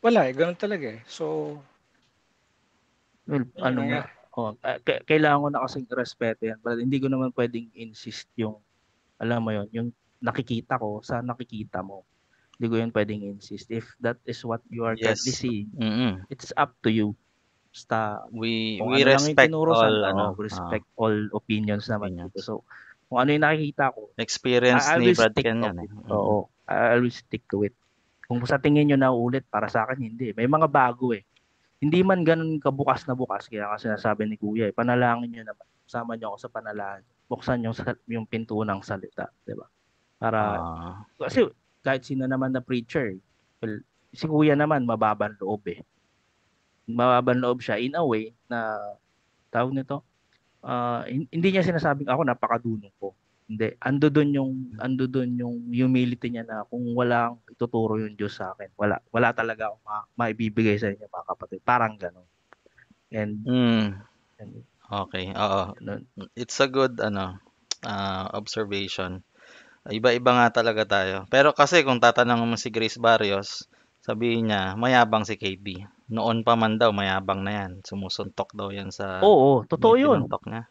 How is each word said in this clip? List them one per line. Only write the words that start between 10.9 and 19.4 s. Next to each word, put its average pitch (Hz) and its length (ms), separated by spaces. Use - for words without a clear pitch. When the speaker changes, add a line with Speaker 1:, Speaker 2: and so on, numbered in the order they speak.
Speaker 2:
sa 127 240
nakikita 113 560
mo. 98 240
Hindi 117 160
ko 117 80
yun 113 160
pwedeng 107 320
insist. 101 400
If 113 320
that 120 320
is 117 160
what 113 240
you 117 160
are 113 80
Speaker 3:
Yes. 110 320
Speaker 2:
currently 127 80
seeing, 107 400
Speaker 3:
Mm-mm. 110 560
Speaker 2:
it's - 240
up 143 160
to 113 60
you. 107 260
Basta, 110 560
Speaker 3:
We, 110 480
Speaker 2:
kung 117 160
Speaker 3:
we 135 80
Speaker 2:
ano 135 80
lang - 0
yung 139 160
Speaker 3:
respect 143 240